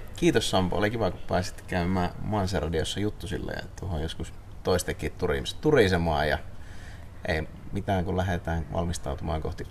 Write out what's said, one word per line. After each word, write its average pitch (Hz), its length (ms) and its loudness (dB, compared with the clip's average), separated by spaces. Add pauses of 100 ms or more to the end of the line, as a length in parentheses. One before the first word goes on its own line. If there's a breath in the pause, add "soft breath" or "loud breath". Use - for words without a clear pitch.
(160)
kiitos 147 340 4
Sampo, 92 260 4
oli 104 140 4
kiva 110 200 2
kun - 180 -8
pääsit 90 380 0
käymään 90 440 2 (120)
Manseradiossa 92 760 0
juttusilla - 520 -4
ja - 100 -6 (180)
tuohon 90 220 -2
joskus - 300 -4 (300)
toistekin 80 560 0
turis-, - 420 0
turisemaan 87 680 6
ja 69 100 2 (880 soft breath)
ei 80 200 0 (240)
mitään, 95 320 0
kun 92 120 0
lähdetään 85 560 0
valmistautumaan 80 680 -2
kohti - 280 -4